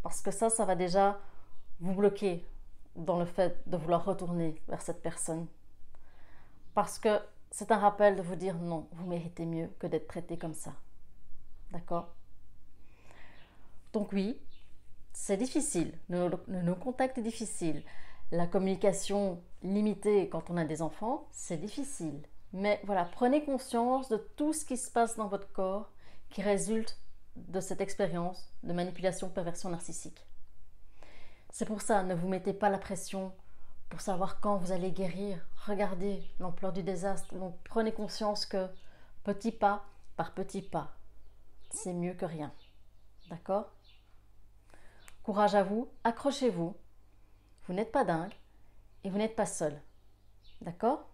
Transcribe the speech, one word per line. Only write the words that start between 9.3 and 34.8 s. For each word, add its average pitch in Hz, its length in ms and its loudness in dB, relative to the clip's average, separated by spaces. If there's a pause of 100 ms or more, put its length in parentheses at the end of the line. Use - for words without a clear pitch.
mieux 165 220 -2 (120)
que 180 80 -4
d'être 160 200 -2
traité 170 300 -6
comme 160 160 -4
ça. » 151 200 -6 (1000)
D'accord ? 170 420 -2 (1800)
Donc 202 200 0
oui, 196 280 0 (720)
c'est - 240 0
difficile. 190 600 0 (120)
Le, 180 200 2
le, 175 180 -2
le 180 280 2
contact 254 420 0
est 233 60 -2
difficile. 233 600 0 (480)
La 170 160 6
communication 190 960 2 (220)
limitée 208 680 4
quand 165 200 -4
on 175 80 0
a 165 80 4
des 156 160 -2
enfants, 226 500 -2
c'est - 260 -6
difficile. 165 640 -4 (320)
Mais 202 320 2
voilà, 196 200 4
prenez 254 380 4
conscience 254 680 2
de 220 80 2
tout 294 360 0
ce 302 120 -2
qui 254 120 -2
se - 120 -4
passe 233 260 4
dans 220 120 -2
votre 196 240 -4
corps 196 400 -2 (380)
qui - 120 -6
résulte 202 560 4 (380)
de 180 240 -4
cette 185 220 -2
expérience 180 720 0 (100)
de 175 100 0
manipulation, 175 560 0
perversion 170 400 -2
narcissique. - 560 -6 (1200)
C'est - 160 -2
pour 208 160 -2
ça, 202 220 4
ne 185 120 0
vous 170 120 0
mettez 190 260 0
pas 202 160 4
la 196 80 4
pression 190 560 -4 (560)
pour 165 120 -4
savoir 190 380 2
quand 202 180 6
vous 175 140 2
allez 185 200 2